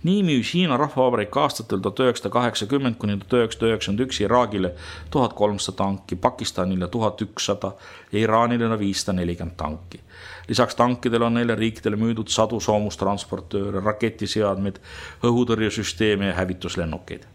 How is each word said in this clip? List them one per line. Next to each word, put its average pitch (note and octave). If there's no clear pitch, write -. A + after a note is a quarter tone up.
Nii G3
müüs C3
Hiina E3
Rahvavabariik B2+
aastatel A2+
tuhat G2
üheksasada A#2
kaheksakümmend A#2+
kuni G#2
tuhat F#2+
üheksasada A2+
üheksakümmend G#2+
üks -
Iraagile G#2
tuhat B2+
kolmsada G#2
tanki, G2
Pakistanile F#2
tuhat A2
ükssada G2
ja G#2
Iraanile A2+
viissada G2
nelikümmend F2
tanki. D#2
Lisaks A#2+
tankidele A#2+
on A#2
neile A#2
riikidele A2
müüdud A2
sadu A2+
soomustransportööre, G2+
raketiseadmeid, G2+
õhutõrjesüsteeme A2
ja -
hävituslennukeid. F2+